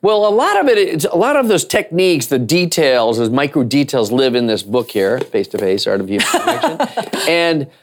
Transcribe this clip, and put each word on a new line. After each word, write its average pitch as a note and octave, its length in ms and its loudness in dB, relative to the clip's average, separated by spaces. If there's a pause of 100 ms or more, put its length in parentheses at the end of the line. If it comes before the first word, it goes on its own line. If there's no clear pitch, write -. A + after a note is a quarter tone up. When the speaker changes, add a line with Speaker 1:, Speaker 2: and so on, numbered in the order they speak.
Speaker 1:
Well, G#3 240 2
a - 20 2
lot D#4+ 300 2
of D4+ 80 0
it, A#3 100 4
it's, E3+ 280 0
a - 100 -2
lot A#3 200 2
of C4 120 2
those G3+ 180 2
techniques, F3+ 600 0
the C#3 100 0
details, B2+ 800 2
those A2+ 140 0
micro C#3 320 0
details B2 480 0
live B2+ 240 2
in A#2+ 100 0
this A2 160 0
book A2+ 300 -4
here, G#2 280 0
Face G#2 300 -4
to - 80 -6
Face, G2 300 -2
Art G2 140 -2
of F#2+ 60 -6
Human G2+ 200 -2
Connection. - 840 -4
Speaker 2:
<laughs> - 140 -6
Speaker 1:
And, E3 400 0 (160)